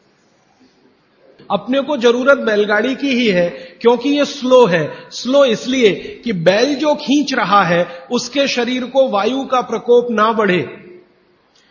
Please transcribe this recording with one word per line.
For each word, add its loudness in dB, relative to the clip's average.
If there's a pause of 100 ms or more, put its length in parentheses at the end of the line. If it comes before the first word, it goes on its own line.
(1500)
अपने -2
को -4
जरूरत 2
बैलगाड़ी 0
की -4
ही 0
है, 0 (300)
क्योंकि 2
ये 2
स्लो 4
है। 0 (180)
स्लो 0
इसलिए 0 (300)
कि -4
बैल 0
जो 0
खींच -2
रहा 2
है, -2
उसके -2
शरीर -4
को 2
वायु -2
का 0
प्रकोप 0
ना 2
बढ़े। 0 (920)